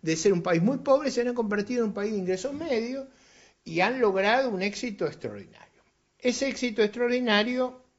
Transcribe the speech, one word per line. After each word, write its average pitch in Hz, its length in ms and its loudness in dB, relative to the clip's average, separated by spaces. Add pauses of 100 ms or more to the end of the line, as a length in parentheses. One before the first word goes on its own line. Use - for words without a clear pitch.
De 160 140 0
ser 196 160 4
un 175 100 2
país 170 200 2
muy 247 160 4
pobre, 277 340 2
se 240 100 0
han 240 120 0
convertido 226 480 -2
en 220 80 0
un 190 40 -6
país 208 180 -4
de 208 80 -2
ingresos 190 340 -2
medios 269 540 -4 (580)
y 160 160 -2
han 247 180 0
logrado 214 500 2
un 185 120 -4
éxito 208 440 -4
extraordinario. - 760 -12 (380)
Ese 247 280 0
éxito 247 360 0
extraordinario 247 1000 0 (160)